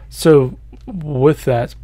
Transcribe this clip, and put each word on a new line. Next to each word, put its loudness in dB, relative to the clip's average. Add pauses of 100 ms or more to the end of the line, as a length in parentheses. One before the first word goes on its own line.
So 2 (280)
with -2
that, -4